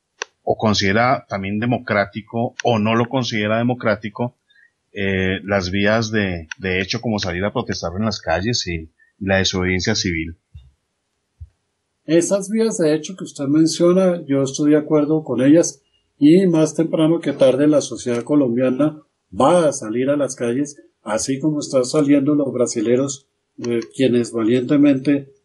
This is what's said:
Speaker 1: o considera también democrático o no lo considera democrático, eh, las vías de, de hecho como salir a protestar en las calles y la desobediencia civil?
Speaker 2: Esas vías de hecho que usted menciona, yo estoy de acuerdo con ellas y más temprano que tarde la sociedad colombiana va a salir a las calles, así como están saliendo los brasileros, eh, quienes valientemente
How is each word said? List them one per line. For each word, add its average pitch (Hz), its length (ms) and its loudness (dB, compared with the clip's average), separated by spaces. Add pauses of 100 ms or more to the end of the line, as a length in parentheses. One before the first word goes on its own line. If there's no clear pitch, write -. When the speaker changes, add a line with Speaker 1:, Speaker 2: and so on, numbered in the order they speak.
(420)
Speaker 1:
o - 140 -2
considera 107 720 0
también 98 300 -6
democrático 113 960 -4 (100)
o 120 140 2
no 107 160 0
lo 117 160 0
considera 113 480 -2
democrático, 120 800 -4 (580)
eh, 95 500 -2
las 95 260 -2
vías 107 400 0
de, 95 380 -2 (100)
de 92 220 -2
hecho 98 220 -6
como 107 160 -4
salir 92 260 -4
a 104 80 -4
protestar 95 460 -6
en 110 80 -2
las 104 140 -4
calles 90 460 -4
y 82 240 -8 (280)
la 95 180 0
desobediencia 92 580 0
civil? 85 440 -6 (1700)
Speaker 2:
Esas 180 420 0
vías 220 300 -2
de 156 160 2
hecho 156 220 -6
que - 80 -12
usted - 220 -8
menciona, 170 800 2
yo 139 200 0
estoy 147 260 0
de 151 80 4
acuerdo 156 460 0
con 123 180 -2
ellas 151 400 4 (360)
y 170 280 6
más 156 280 2
temprano 165 460 2
que 147 120 -2
tarde 135 340 4
la 151 140 4
sociedad 120 420 -4
colombiana 131 800 0 (360)
va 160 300 4
a 135 40 2
salir 123 360 -4
a 143 80 0
las 135 200 -4
calles, 131 440 -4 (220)
así 135 380 -4
como 151 180 -2
están 131 260 0
saliendo 143 520 2
los 135 160 -2
brasileros, 123 720 -2 (320)
eh, 117 220 -4 (140)
quienes 120 360 2
valientemente 131 1000 2 (120)